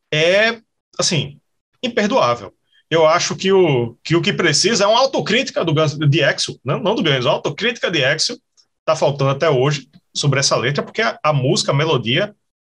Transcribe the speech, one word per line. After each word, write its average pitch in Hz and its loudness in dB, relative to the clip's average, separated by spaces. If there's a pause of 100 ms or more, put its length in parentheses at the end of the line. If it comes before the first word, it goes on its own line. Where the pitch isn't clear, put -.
(140)
é, 180 2 (400)
assim, 160 -2 (420)
imperdoável. 202 -2 (360)
Eu 160 4
acho 165 2
que 190 0
o, 139 2
que 160 0
o 170 2
que 202 -2
precisa 175 0
é 202 2
uma 226 4
autocrítica 262 0
do 165 -2
Guns, 151 0
de 151 2
Exo, 143 -2
não, 165 -4
não 202 -2
do 269 -2
Guns, 135 0
uma 156 2
autocrítica 220 -4
de 156 0
Exo 156 -2 (460)
tá 160 2
faltando 143 0
até 139 0
hoje 139 0 (260)
sobre 139 0
essa 143 0
letra, 147 -2
porque - -6
a, 226 -2
a 151 0
música, 139 0
a 143 0
melodia, 147 -2 (420)